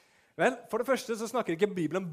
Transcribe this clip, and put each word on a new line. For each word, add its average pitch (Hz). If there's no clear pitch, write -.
Vel, 240
for 220
det 240
første 240
så 220
snakker 208
ikke 196
Bibelen 175